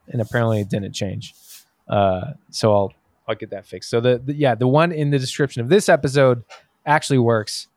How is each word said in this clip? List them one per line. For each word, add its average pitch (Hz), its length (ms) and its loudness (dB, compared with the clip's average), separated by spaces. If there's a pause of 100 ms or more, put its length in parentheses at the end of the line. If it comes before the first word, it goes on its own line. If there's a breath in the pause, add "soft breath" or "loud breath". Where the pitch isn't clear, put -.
and 120 140 -4
apparently 113 400 0
it 98 80 -6
didn't 98 240 -6
change. 104 420 -8 (520 loud breath)
Uh, 98 440 0 (180)
so 107 240 2
I'll, 98 200 2 (340)
I'll 113 80 -4
get 101 160 -14
that 98 160 -12
fixed. - 240 -16
So 117 100 0
the, 123 220 2
the, 139 100 -6
yeah, 139 220 0
the 123 120 0
one 156 240 4
in 151 200 -2
the 139 80 2
description 127 420 -4
of 120 80 -4
this 196 200 4
episode 139 540 2 (420 loud breath)
actually 147 340 2
works. 113 580 0